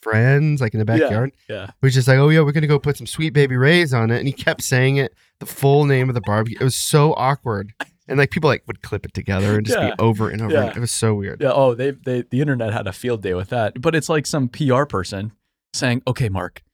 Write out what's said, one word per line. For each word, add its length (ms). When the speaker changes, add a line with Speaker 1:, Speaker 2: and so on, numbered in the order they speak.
Speaker 1:
friends, 600
like, 120
in 100
the 100
Speaker 2:
Yeah, 60
Speaker 1:
backyard? 320
Speaker 2:
yeah. 220
Speaker 1:
Which 140
is 120
like, 100
"Oh, 120
yeah, 120
we're 100
gonna 160
go 120
put 180
some 100
Sweet 260
Baby 220
Ray's 380
on 180
it." 80
And 80
he 60
kept 300
saying 340
it, 160
the 60
full 400
name 240
of 60
the 60
barbecue. 380
It 40
was 120
so 380
awkward. 580
And, 140
like, 120
people, 180
like, 180
would 140
clip 240
it 80
together 420
and 100
just 140
Speaker 2:
Yeah. 120
Speaker 1:
be 80
over 300
and 120
over. 120
Speaker 2:
Yeah. 220
Speaker 1:
It 40
was 120
so 240
weird. 260
Speaker 2:
Yeah. 120
Oh, 200
they, 180
they, 380
the 120
internet 320
had 120
a 60
field 300
day 120
with 160
that. 320
But 140
it's 140
like 180
some 220
P 200
R 160
person 460
saying, 320
"Okay, 220
Mark, 360